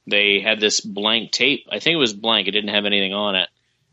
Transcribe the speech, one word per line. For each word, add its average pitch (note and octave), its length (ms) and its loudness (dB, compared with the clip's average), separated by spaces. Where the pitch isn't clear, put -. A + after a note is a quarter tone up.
They G2+ 360 2
had A2 180 0
this G#2 200 2
blank G#2+ 520 -2
tape. - 400 0
I G#2 80 -4
think E3 160 2
it E3 40 0
was A#2 140 2
blank. G#2+ 340 0
It G2 40 -2
didn't G#2 240 -2
have G#2 100 0
anything G2 280 0
on G2+ 220 -2
it. F#2 140 -2